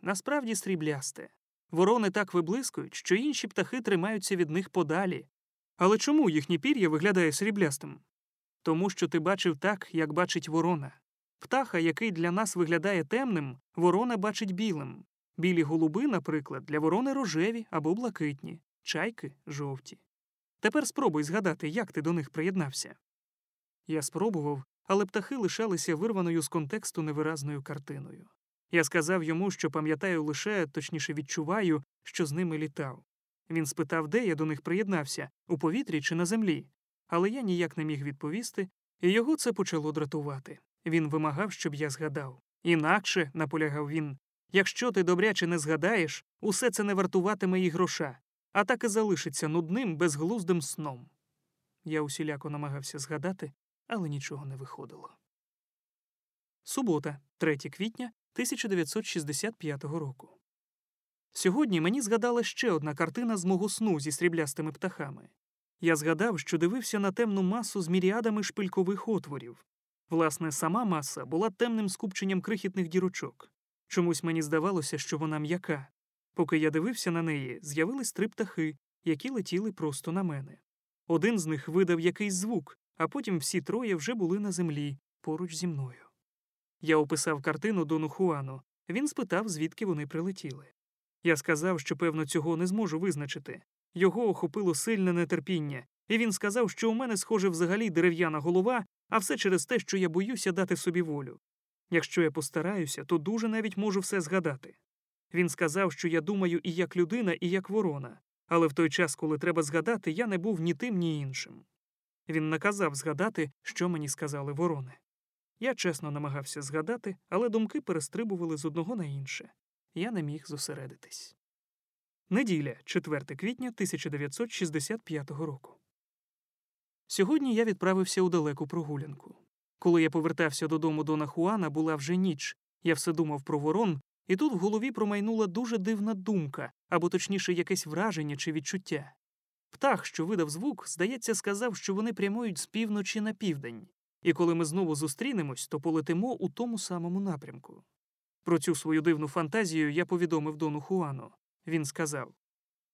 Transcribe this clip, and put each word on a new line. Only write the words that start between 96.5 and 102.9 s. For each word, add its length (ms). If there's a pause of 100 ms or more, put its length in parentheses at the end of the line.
що 200
у 40
мене, 220
схоже, 320
взагалі 420
дерев'яна 480
голова, 460 (240)
а 100
все 180
через 300
те, 120
що 180
я 120
боюся 440
дати 240
собі 260
волю. 380 (500)
Якщо 320
я 80
постараюся, 760